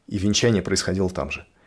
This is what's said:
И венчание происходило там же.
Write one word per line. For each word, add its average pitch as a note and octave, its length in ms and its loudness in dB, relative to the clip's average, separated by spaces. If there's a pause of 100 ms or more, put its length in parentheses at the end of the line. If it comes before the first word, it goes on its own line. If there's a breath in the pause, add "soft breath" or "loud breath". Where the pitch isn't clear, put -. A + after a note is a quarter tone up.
И G#2+ 100 -6
венчание G#2 440 2
происходило F#2+ 480 0
там C#2+ 220 -6
же. - 140 -10 (220 soft breath)